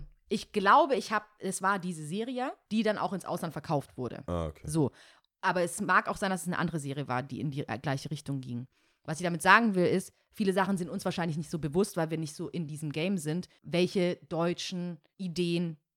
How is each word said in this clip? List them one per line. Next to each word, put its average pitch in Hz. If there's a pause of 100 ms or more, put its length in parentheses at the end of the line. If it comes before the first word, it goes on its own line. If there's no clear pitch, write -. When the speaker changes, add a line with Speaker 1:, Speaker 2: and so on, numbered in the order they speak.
(280)
Speaker 1:
ich -
glaube, 240
ich -
hab, 214 (100)
es 185
war 196
diese 170
Serie, 247 (200)
die 220
dann 208
auch 185
ins 180
Ausland -
verkauft 147
wurde. -
Speaker 2:
Ah, 85
okay. -
Speaker 1:
So. 151 (520)
Aber 185
es 175
mag 196
auch 208
sein, 196
dass 185
es 170
eine 180
andere 165
Serie 139
war, 127
die 135
in 139
die, 135
äh, 113
gleiche 139
Richtung 139
ging. 123 (400)
Was 156
ich 180
damit 170
sagen 208
will, 175
ist, 180 (180)
viele 196
Sachen 190
sind 160
uns 185
wahrscheinlich 170
nicht 165
so 170
bewusst, 160
weil 160
wir 160
nicht 160
so 170
in 170
diesem 147
Game 180
sind, 156 (140)
welche 175 (140)
deutschen 175 (200)
Ideen 170 (220)